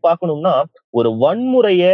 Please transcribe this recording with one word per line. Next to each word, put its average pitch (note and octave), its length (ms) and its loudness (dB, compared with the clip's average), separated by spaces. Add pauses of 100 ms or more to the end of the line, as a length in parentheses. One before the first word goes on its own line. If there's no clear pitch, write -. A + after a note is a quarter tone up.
பார்க்கணும்னா, E3+ 520 -2 (360)
ஒரு A#2 200 0
வன்முறைய G3 760 0 (100)